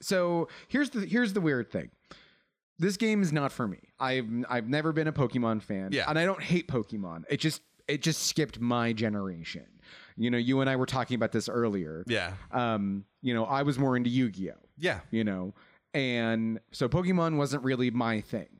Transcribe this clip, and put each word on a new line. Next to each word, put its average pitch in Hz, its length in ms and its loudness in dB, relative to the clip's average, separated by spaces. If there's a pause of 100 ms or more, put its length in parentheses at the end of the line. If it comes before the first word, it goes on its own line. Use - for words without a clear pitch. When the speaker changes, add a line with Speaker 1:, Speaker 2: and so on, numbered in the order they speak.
Speaker 1:
So 175 460 2 (200)
here's 269 220 0
the, 202 160 -4
here's 220 260 2
the 202 80 0
weird 139 320 2
thing. 82 180 -6 (880)
This 190 200 0
game 214 240 4
is 165 100 2
not 143 200 2
for 123 140 -2
me. 95 120 -4 (200)
I've, 131 300 0 (220)
I've 120 180 0
never 151 240 2
been 156 160 2
a 156 40 -2
Pokemon 117 500 0
fan. 95 300 -6
Speaker 2:
Yeah. 113 140 0
Speaker 1:
And 151 120 0
I 170 80 2
don't 185 160 -2
hate 175 260 0
Pokemon. 98 640 -6
It 143 100 0
just, 156 220 -2 (260)
it 143 140 -2
just 165 240 0
skipped - 340 -2
my 120 320 2
generation. 98 720 -4 (540)
You 117 120 2
know, 120 80 2
you 131 220 4
and 135 80 4
I 131 80 2
were 127 100 2
talking 127 280 -2
about 113 180 0
this 107 160 0
earlier. 98 580 0
Speaker 2:
Yeah. 95 280 -2 (160)
Speaker 1:
Um, 104 540 0 (180)
you 127 100 0
know, 113 120 2
I 139 180 0
was 143 160 0
more 131 180 4
into 123 140 2
Yu-Gi-Oh! 101 480 0 (200)
Speaker 2:
Yeah. 143 220 -2 (100)
Speaker 1:
You 113 140 2
know, 95 300 -2 (400)
and 113 640 0 (140)
so 131 160 0
Pokemon 170 480 2
wasn't 143 280 0
really 127 260 2
my 113 320 0
thing. - 260 -8 (120)